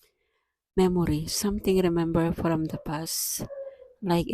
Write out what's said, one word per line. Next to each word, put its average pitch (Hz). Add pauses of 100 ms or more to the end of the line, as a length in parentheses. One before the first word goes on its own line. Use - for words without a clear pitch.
(720)
Memory, 170
something 202
remember 170
from 160
the -
past, - (560)
like 170